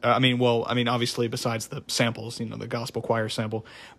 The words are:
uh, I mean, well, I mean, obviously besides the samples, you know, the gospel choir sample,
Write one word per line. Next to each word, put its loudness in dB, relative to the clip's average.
uh, 4
I 6
mean, 4
well, 4
I 0
mean, 0
obviously 0
besides -4
the -10
samples, -2
you -6
know, -8
the -8
gospel -4
choir 0
sample, -2